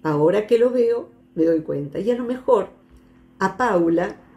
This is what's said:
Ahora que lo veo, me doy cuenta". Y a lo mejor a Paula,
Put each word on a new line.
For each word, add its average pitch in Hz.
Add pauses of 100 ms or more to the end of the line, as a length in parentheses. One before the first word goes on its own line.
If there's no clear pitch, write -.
Ahora 160
que 233
lo 247
veo, 240 (240)
me 160
doy 165
cuenta". 143
Y 196
a 240
lo 247
mejor 240 (720)
a 190
Paula, 180 (160)